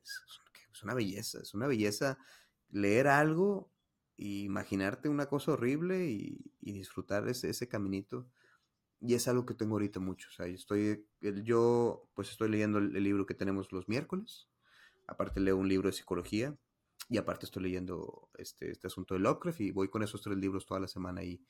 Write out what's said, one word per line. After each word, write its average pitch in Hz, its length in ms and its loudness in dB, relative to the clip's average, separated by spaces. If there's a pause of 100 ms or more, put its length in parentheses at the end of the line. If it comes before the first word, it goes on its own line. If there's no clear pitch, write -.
es, - 180 -12 (500)
es - 120 -20
una 107 100 -4
belleza, 104 480 -4
es - 120 -14
una 110 140 -2
belleza 120 500 2 (520)
leer 101 380 6
algo 160 640 4 (460)
e 101 260 -6
imaginarte 98 640 0
una 143 180 0
cosa 143 260 0
horrible 160 540 0
y, - 520 -6
y - 140 -8
disfrutar 98 540 -4
ese, 123 220 -2
ese - 180 -4
caminito. 101 640 -4 (800)
Y 120 80 6
es 120 120 0
algo 123 180 2
que 113 80 -6
tengo 110 220 0
ahorita 104 240 0
mucho, 92 300 -6
o - 20 -20
sea, 90 160 -8
yo 90 80 -6
estoy, 104 520 0 (140)
el, 101 220 -2
yo, 117 720 4
pues, 101 160 -6
estoy 110 180 0
leyendo 107 300 4
el, 101 160 2
el 98 80 2
libro 98 220 4
que - 100 -6
tenemos 98 360 -2
los 92 180 -6
miércoles, 156 600 -4 (580)
aparte 98 340 -4
leo 95 160 4
un 95 120 4
libro 95 200 4
de 95 40 -2
psicología, 104 640 -2 (520)
y 117 80 0
aparte 92 280 -2
estoy 92 180 -6
leyendo 92 760 -6
este, - 340 -10
este - 160 -10
asunto 95 280 -6
de 92 60 2
Lovecraft, 151 400 0
y 95 100 0
voy 95 180 0
con 107 140 -2
esos 104 180 -6
tres 101 160 -4
libros 95 280 -2
toda 95 140 -4
la 95 80 -4
semana 90 340 -6
ahí 90 280 -10